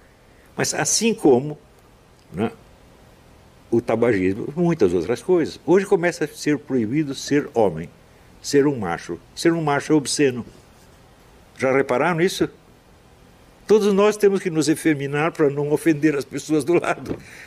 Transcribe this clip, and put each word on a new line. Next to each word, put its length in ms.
Mas 180
assim 400
como, 440
né, 180
o 120
tabagismo, 760
muitas 380
outras 280
coisas. 440
Hoje 200
começa 380
a 40
ser 300
proibido 560
ser 400
homem, 360
ser 240
um 140
macho. 400
Ser 160
um 100
macho 300
é 40
obsceno. 500
Já 160
repararam 420
nisso? 320
Todos 260
nós 220
temos 240
que 100
nos 200
efeminar 640
para 160
não 220
ofender 440
as 80
pessoas 400
do 160
lado. 380